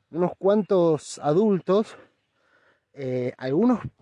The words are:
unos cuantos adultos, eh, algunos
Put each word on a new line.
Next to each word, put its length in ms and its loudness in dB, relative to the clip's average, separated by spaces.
unos 280 -2
cuantos 840 0
adultos, 760 0
eh, 440 -6
algunos 420 0